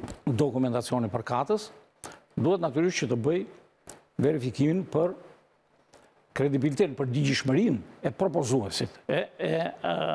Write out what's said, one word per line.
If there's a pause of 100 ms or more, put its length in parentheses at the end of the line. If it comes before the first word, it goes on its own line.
(260)
dokumentacionin
përkatës, (680)
duhet
natyrisht
që
të
bëj (840)
verifikimin
për (1200)
kredibilitetin,
për
digjishmërinë
e
propozuesit,
e, (160)
e,
e, (200)